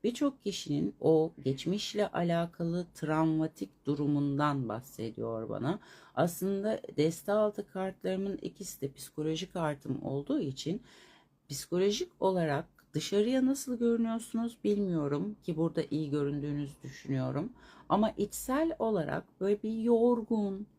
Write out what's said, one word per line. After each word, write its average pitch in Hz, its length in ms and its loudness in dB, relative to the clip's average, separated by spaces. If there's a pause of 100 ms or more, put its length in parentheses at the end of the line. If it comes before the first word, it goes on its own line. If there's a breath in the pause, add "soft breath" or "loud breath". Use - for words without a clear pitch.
Birçok 269 380 0
kişinin 170 580 -2
o 160 320 6 (120)
geçmişle 185 640 0
alakalı 170 840 0
travmatik 156 920 0
durumundan 143 800 0
bahsediyor 113 800 -6
bana. 123 300 -2 (360 loud breath)
Aslında 196 680 0 (160)
deste 165 360 2
altı 208 340 2
kartlarımın 190 760 -4
ikisi - 380 -10
de 139 120 -4
psikoloji 160 600 -6
kartım 147 500 -4
olduğu 143 380 -2
için 156 420 -4 (680 loud breath)
psikolojik 196 720 0
olarak 165 440 2 (280)
dışarıya 233 540 2
nasıl 262 320 -2
görünüyorsunuz 233 880 0
bilmiyorum 185 760 2
ki 165 140 -4
burada 165 340 0
iyi 151 200 -2
göründüğünüzü 143 720 -2
düşünüyorum. 135 680 -4 (360 loud breath)
Ama 208 220 4
içsel 277 680 -2
olarak 185 600 -2
böyle 202 220 2
bir 220 160 -4
yorgun 220 880 2 (120)